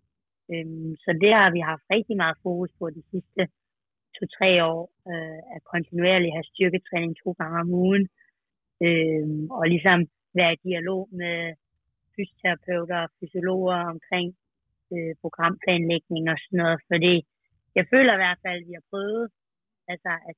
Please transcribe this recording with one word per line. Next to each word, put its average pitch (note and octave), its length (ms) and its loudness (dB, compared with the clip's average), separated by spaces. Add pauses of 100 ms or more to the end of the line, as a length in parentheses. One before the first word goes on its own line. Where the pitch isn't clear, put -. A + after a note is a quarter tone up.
(540)
Øhm, D#3+ 380 -8 (120)
så - 60 -2 (140)
det G#3 160 8
har F#3+ 160 6
vi F3 40 0 (120)
haft D#3+ 120 -8 (120)
rigtig G#3+ 260 -2
meget D#3+ 220 0
fokus F3+ 360 -2
på F3+ 60 -6 (120)
de D#3 140 -18
sidste F#3+ 300 -6 (720)
to-tre - 340 0 (220)
år, E3 100 -4 (300)
øh, D#3+ 280 -8 (160)
at E3 60 -14 (120)
kontinuerligt F3 640 2
have F3+ 160 -8
styrketræning F3 580 -2 (120)
to - 60 -4 (100)
gange E3 240 -4
om E3+ 60 -2 (140)
ugen, G3 200 4 (840)
øhm, D#3 600 0 (140)
og E3 40 0 (100)
ligesom F3+ 260 4 (400)
være E3+ 140 4
i D#3+ 140 -8
dialog F#3 340 -4 (200)
med E3+ 140 -4 (800)
fysioterapeuter F3 920 -4
og - 40 -14 (100)
fysiologer F#3 580 -2 (160)
omkring, F3 340 -4 (640)
øh, E3 200 -6 (100)
programplanlægning E3+ 1000 -4 (100)
og D3+ 100 -4
sådan - 200 -4
noget, E3 160 0 (120)
fordi F3 240 4 (640)
jeg F3+ 160 2
føler B3+ 200 8
i F#3+ 100 2
hvert F3+ 220 0
fald, F3+ 160 -6
at E3+ 60 -18
vi F3 100 -14
har E3 140 -20
prøvet, G#3 320 -4 (680)
altså, F3+ 200 -6 (180)
at E3 80 -16